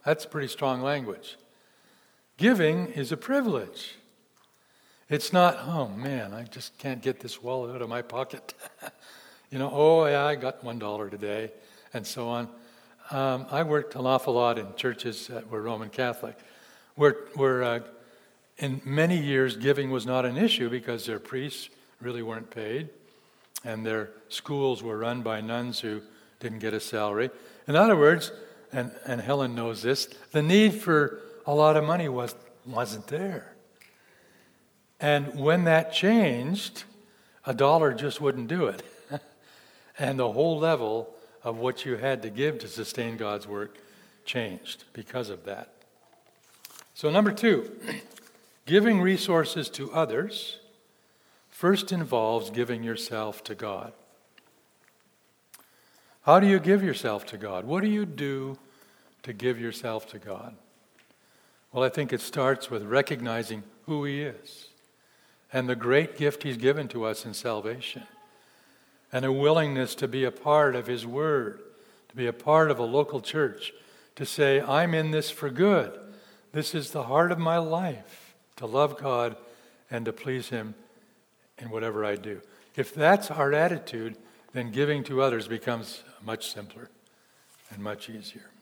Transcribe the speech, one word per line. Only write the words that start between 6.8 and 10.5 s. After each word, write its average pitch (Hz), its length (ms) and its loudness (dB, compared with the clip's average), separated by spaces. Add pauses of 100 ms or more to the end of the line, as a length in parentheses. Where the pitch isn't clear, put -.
get 131 180 -2
this - 220 -12
wallet 123 320 -6
out 123 80 -8
of 113 60 -6
my 120 140 -4
pocket." - 520 -8 (280)
<laughs> - 100 -14 (560)
You 135 120 -6
know, 139 120 -2
"Oh 156 340 6
yeah, 143 180 2
I 147 100 0
got 127 300 -6